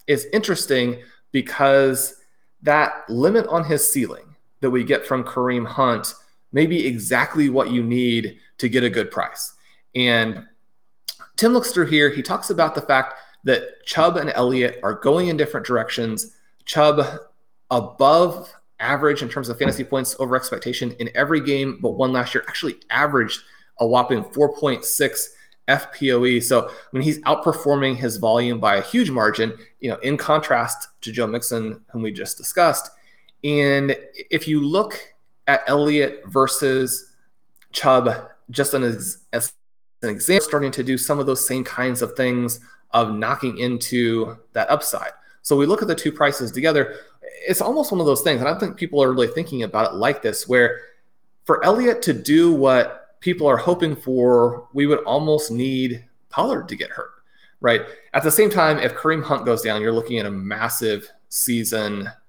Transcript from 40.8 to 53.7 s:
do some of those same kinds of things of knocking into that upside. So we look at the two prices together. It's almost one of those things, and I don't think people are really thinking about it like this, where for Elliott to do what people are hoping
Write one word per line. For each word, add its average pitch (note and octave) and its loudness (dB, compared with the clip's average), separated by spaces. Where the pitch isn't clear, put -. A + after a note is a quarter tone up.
do C3 0
some C#3+ -2
of C3+ -2
those C3 0
same C3 -4
kinds B2 -4
of A2 -4
things B2 -2
of A2+ 2
knocking A2+ -4
into A#2 -2
that A2 -2
upside. - -2
So - 0
we C#3 4
look F3+ 2
at G#3+ -2
the E3 0
two - -4
prices C#3 -2
together. C#3+ 0
It's F#3 0
almost C#4+ 0
one F#3 0
of D#3 0
those C#3 4
things, D3 2
and B2+ -2
I D3+ 2
don't E3 -4
think F#3+ -6
people D3 0
are C3 4
really B2 2
thinking C#3+ -6
about G#2+ -2
it F#2 -8
like C3 0
this, G#2+ -4
where B2 2
for - 2
Elliott A#3 4
to E3 2
do D#3 4
what C3 2
people F3 0
are C3 6
hoping E3+ 0